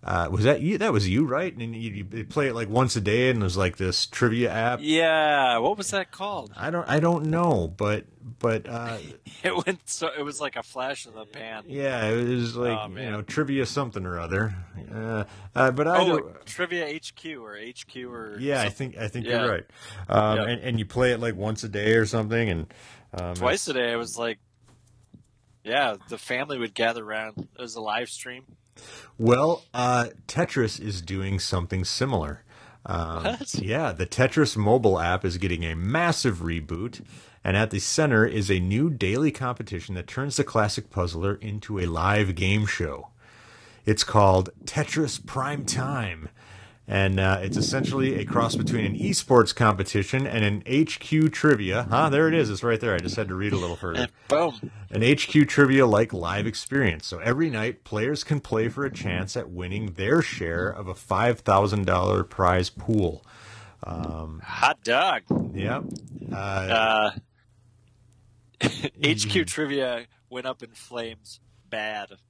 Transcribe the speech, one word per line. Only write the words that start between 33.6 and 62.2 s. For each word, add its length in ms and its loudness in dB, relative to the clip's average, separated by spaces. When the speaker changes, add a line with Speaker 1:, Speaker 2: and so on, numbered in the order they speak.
Speaker 1:
the 140 -2
Tetris 500 2
mobile 440 4
app 240 0
is 140 0
getting 260 -2
a 100 -4
massive 640 2
reboot, 680 -6
and 140 2
at 140 2
the 100 -2
center 460 4
is 240 0
a 100 4
new 300 2
daily 420 2
competition 640 -6
that 100 -8
turns 300 -4
the 80 2
classic 460 0
puzzler 460 -2
into 440 -6
a 60 -2
live 500 2
game 300 2
show. 420 -4
It's 180 2
called 460 6
Tetris 600 -4
Prime 400 -6
Time, 640 -4
and, 300 4
uh, 240 4
it's 140 -4
essentially 600 0
a 80 -2
cross 300 0
between 300 0
an 120 -2
esports 580 4
competition 680 2
and 200 0
an 220 0
H 340 0
Q 280 2
trivia. 640 2
Huh? 200 4
There 180 4
it 60 2
is. 160 4
It's 120 -4
right 180 2
there. 140 2
I 40 2
just 180 -4
had 120 -2
to 60 -6
read 180 0
a 40 0
little 180 -2
further. 320 -2
Speaker 2:
<laughs> 100 -20
Boom. 420 0
Speaker 1:
An 120 0
H 240 4
Q 180 8
trivia-like 680 6
live 340 -2
experience. 600 -2
So 120 -10
every 320 0
night, 320 -4
players 400 -2
can 180 -2
play 280 0
for 160 -4
a 80 -4
chance 440 -4
at 140 -8
winning 440 -6
their 280 2
share 460 -2
of 180 -8
a 80 -8
five 460 0
thousand 460 4
dollar 360 2